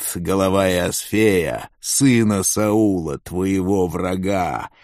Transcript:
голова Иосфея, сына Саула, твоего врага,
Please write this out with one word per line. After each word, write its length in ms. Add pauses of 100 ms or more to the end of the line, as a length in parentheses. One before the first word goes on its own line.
(160)
голова 520
Иосфея, 1040 (100)
сына 640
Саула, 760
твоего 680
врага, 840 (120)